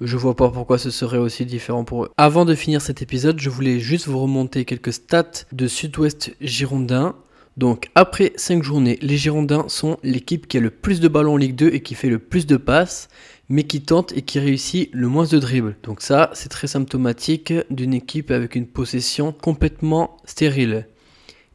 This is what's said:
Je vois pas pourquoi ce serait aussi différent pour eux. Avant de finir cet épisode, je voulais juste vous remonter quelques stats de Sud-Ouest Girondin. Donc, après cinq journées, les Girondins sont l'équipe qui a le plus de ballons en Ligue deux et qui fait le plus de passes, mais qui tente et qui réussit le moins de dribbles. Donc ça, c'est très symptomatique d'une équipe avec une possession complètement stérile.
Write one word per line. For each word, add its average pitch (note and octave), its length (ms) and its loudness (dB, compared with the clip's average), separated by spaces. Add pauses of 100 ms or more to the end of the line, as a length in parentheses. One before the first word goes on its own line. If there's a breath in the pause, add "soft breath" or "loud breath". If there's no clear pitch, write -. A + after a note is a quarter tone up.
Je A#2+ 160 -2
vois B2 200 0
pas B2 140 4
pourquoi B2 260 0
ce B2 140 -4
serait B2 280 -2
aussi A#2+ 280 -2
différent A#2+ 380 -6
pour A#2+ 200 -6
eux. - 120 -10
Avant D3+ 280 6
de E3 100 4
finir D3+ 280 -2
cet C#3+ 180 -8
épisode, C#3 400 0
je C#3 80 -4
voulais B2+ 300 0
juste D3+ 300 -2
vous C3+ 100 -2
remonter C3 460 -2
quelques B2 280 -6
stats - 600 -2
de B2+ 140 -2
Sud-Ouest D3+ 760 -4
Girondin. C3 760 -2 (420 soft breath)
Donc, B2 380 0
après F3+ 420 4
cinq F3 260 0
journées, C3+ 380 2
les D3 160 0
Girondins D3+ 520 0
sont D#3+ 340 -2
l'équipe C3 440 -2
qui C3+ 120 -2
a - 20 4
le A2+ 80 2
plus F#3 320 -2
de E3 80 6
ballons D3+ 260 4
en - 40 2
Ligue C3 180 0
deux D3+ 160 6
et C#3 80 -2
qui - 140 -12
fait C3 160 0
le A2+ 80 2
plus E3+ 280 -2
de C#3+ 120 4
passes, D#3 500 0 (400 soft breath)
mais C#3+ 140 2
qui D3 180 -4
tente E3+ 340 2
et C#3 60 -2
qui C#3+ 180 -4
réussit C#3 540 0
le B2 160 0
moins D3+ 160 2
de D3+ 140 4
dribbles. A#2+ 440 0
Donc G#2 200 -10
ça, D3 320 4
c'est - 160 -12
très - 160 -8
symptomatique C#3 880 -2 (160)
d'une C3 240 -2
équipe D3 360 -6
avec A#2+ 260 -2
une A#2+ 100 -2
possession C3+ 680 -4
complètement D#3 920 -2
stérile. B2+ 600 0 (680 soft breath)